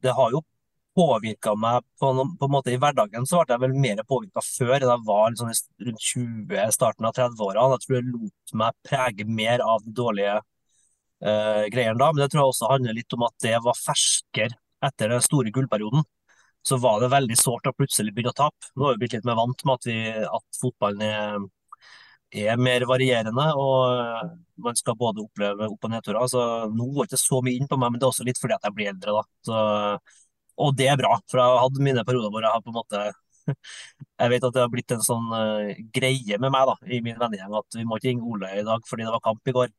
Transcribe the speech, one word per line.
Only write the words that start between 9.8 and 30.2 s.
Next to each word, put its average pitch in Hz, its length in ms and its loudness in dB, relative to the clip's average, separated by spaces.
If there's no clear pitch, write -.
de 113 100 -14
dårlige, 107 460 0
eh, 107 420 2
greiene 117 260 2
da, 147 120 6
men 143 100 2
det 143 100 0
tror 151 100 4
jeg 131 120 4
også 131 180 0
handler 120 260 0
litt - 160 -8
om 120 140 0
at - 80 -8
det 113 80 2
var 120 140 0
ferskere - 800 -2
etter 113 260 -2
den 120 80 2
store 113 320 0
gullperioden. 120 480 0
Så 131 160 0
var 113 180 4
det 127 140 2
veldig 123 240 4
sårt 123 320 0
å - 80 -6
plutselig 107 360 0
begynne 117 200 -4
å - 80 -4
tape. - 320 -2
Nå 139 140 0
har 123 80 2
vi 107 80 -2
blitt 120 140 -6
litt 101 100 -4
mer 117 100 0
vant 120 260 -2
med 131 140 2
at - 100 -10
vi, 113 100 -4
at - 340 -8
fotballen 107 460 -2
er, 107 320 -4
er 117 100 0
mer 127 300 2
varierende, 127 560 2
og, 135 200 2
eh, 117 360 -6
man 120 100 -4
skal 117 220 -4
både 110 260 -2
oppleve 104 460 -4
opp- 104 160 -14
og 117 80 -4
nedturer. 110 340 -2
Så 123 120 0
nå 117 200 -2
går 135 120 -2
det - 80 -12
ikke - 80 0
så 131 220 2
mye 127 160 0
inn 139 100 -2
på 143 80 0
meg, 120 140 0
men 120 80 -4
det 135 80 2
er 127 40 2
også - 140 -6
litt 127 160 -4
fordi 113 160 0
at - 80 -6
jeg 104 100 -4
blir 104 160 -4
eldre 101 280 -4
da. - 20 -4
Så... 113 120 0